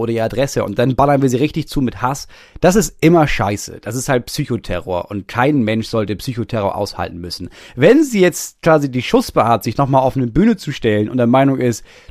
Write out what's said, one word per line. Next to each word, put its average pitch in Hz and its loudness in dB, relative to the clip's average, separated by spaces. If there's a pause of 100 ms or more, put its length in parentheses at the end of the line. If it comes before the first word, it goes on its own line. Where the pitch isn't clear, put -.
oder 113 -2
ihr 113 -2
Adresse 113 -2
und 98 -8
dann 123 0
ballern 139 4
wir 135 2
sie 120 0
richtig 147 -2
zu - -4
mit 113 -4
Hass. 127 -6 (320)
Das 180 4
ist - 0
immer 160 4
scheiße. 101 -4
Das 113 -8
ist 131 -6
halt 127 0
Psychoterror 92 -6
und 101 -10
kein 135 2
Mensch 110 -2
sollte 107 -4
Psychoterror 110 -4
aushalten 90 -8
müssen. 85 -12 (280)
Wenn 226 6
sie 247 -2
jetzt - 0
quasi 151 2
die 123 -4
Schussbe 147 0
hat, 113 0
sich 117 -6
nochmal 139 2
auf 131 0
eine 127 0
Bühne 180 2
zu - -8
stellen 107 0
und - -6
der 123 2
Meinung 135 4
ist, 123 -2 (260)